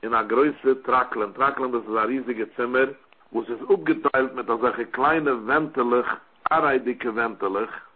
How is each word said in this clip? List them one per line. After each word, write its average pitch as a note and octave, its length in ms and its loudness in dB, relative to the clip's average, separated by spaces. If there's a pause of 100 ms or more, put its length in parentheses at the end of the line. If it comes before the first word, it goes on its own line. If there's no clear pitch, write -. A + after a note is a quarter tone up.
אין A2+ 120 -4
א A2 80 4
גרויסע C3 600 2
טרקלין. B2 500 0
טרקלין, C3 400 0
דאס A#2+ 160 -2
איז A2 80 -2
א A2 80 2
ריזיגע A#2 400 -4 (120)
ציממער, B2+ 320 2 (440)
וואו A2+ 120 -2
עס A#2 60 -10
איז A#2+ 120 -8 (120)
אפגעטיילט C#3 600 0
מיט A#2+ 160 -6
אזעלכע A#2 340 0
קליינע C#3+ 480 0
ווענטלעך, B2 840 0 (360)
ארעדיקע B2+ 580 0
ווענטלעך. G#2+ 600 -4 (260)